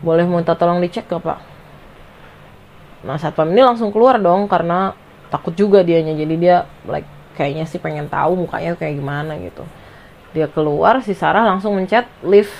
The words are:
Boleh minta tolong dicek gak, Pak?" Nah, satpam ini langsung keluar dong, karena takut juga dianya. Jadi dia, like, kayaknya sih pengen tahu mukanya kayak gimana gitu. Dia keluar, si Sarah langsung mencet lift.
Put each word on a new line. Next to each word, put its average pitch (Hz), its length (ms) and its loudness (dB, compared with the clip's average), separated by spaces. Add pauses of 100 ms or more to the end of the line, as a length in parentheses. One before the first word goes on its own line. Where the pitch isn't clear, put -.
Boleh 170 240 2
minta 170 320 0
tolong 175 240 2
dicek 175 240 -6
gak, 170 160 -6
Pak?" - 180 -6 (1600)
Nah, 135 160 -6
satpam 156 320 -2
ini 220 80 4
langsung 233 320 2
keluar 233 240 4
dong, 196 320 2
karena 180 480 -2 (320)
takut - 240 -6
juga 196 320 4
dianya. 160 320 0
Jadi 151 240 -2
dia, 175 240 4 (240)
like, - 160 -6 (320)
kayaknya 156 320 -4
sih - 80 -12
pengen 151 320 -8
tahu 160 400 -2
mukanya 165 320 -6
kayak 151 160 -4
gimana 143 400 -6
gitu. - 240 -14 (720)
Dia 156 160 -2
keluar, 160 560 2
si 208 80 -4
Sarah 180 320 0
langsung 202 320 0
mencet 208 320 0 (160)
lift. 202 340 4